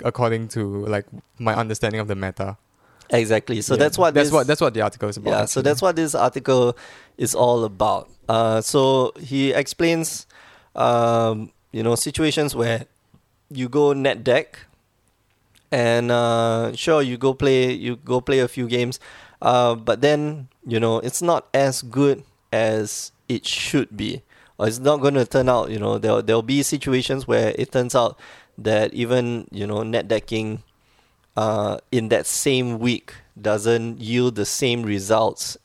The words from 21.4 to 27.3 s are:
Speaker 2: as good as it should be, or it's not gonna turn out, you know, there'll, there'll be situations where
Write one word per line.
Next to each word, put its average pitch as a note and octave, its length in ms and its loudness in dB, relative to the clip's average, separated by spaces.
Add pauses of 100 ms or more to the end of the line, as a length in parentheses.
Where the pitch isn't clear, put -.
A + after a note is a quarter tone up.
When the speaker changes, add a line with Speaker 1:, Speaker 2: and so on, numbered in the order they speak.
Speaker 2:
as C3+ 280 2
good C3+ 420 0 (280)
as A2 600 -2 (160)
it A#2+ 180 -4
should - 500 -2
be, G#2+ 280 -6 (340)
or G#2+ 100 0
it's A2+ 120 -2
not C#3+ 180 2
gonna C#3 280 2
turn C3 220 2
out, A#2 220 2
you A2 100 -6
know, G#2+ 200 0
there'll, A2 240 2
there'll A2+ 180 2
be C3+ 220 0
situations C3 640 -2
where A2+ 300 2